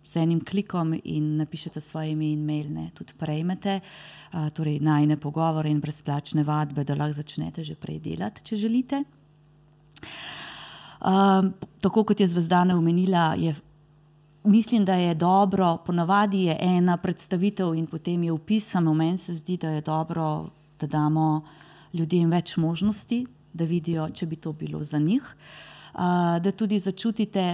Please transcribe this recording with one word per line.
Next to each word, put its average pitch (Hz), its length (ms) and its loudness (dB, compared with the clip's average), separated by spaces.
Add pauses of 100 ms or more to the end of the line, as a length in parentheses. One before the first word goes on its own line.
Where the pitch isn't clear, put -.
z - 180 -6
enim 165 220 2
klikom 175 560 -2
in 151 400 -2
napišete 156 440 -6
svoje 156 300 -8
ime 156 160 -2
in 151 160 0
mail, 151 260 -4
ne, 160 220 -8
tudi - 240 -18
prejmete, 180 680 -4 (480)
a, 156 200 -4
torej 151 300 -2
najine 151 380 4
pogovore 156 520 -2
in 151 120 0
brezplačne 147 640 -4
vadbe, 147 420 -2
da 143 100 -2
lahko 147 200 -2
začnete 160 480 -8
že 156 120 -10
prej 156 260 -12
delati, 165 420 -8
če - 160 -6
želite. 247 440 -2 (2000)
Am, 190 540 4 (240)
tako 208 280 2
kot 208 160 2
je 202 60 6
Zvezdana 175 500 4
omenila, 170 580 4
je, 165 200 0 (880)
mislim, 214 400 4
da 190 100 2
je 175 200 2
dobro, 185 640 4
ponavadi 190 640 2
je 165 160 2
ena 180 380 4
predstavitev 180 800 -2
in 160 120 -2
potem 175 360 -4
je 165 100 0
vpis, 202 360 0
samo 160 260 2
meni 160 240 0
se 175 160 -6
zdi, 170 220 -6
da 165 140 -4
je 156 120 -2
dobro, 160 640 -4 (280)
da - 140 -8
damo 156 540 2 (480)
ljudem 165 400 2
več 170 260 0
možnosti, 202 680 -2 (260)
da 165 140 -4
vidijo, 165 440 -2
če - 180 -6
bi 160 120 -6
to 160 140 -8
bilo 151 300 -8
za 147 160 -2
njih. 180 360 0 (560)
A, 180 180 -2 (280)
da 180 160 0
tudi 208 260 0
začutite 196 760 -2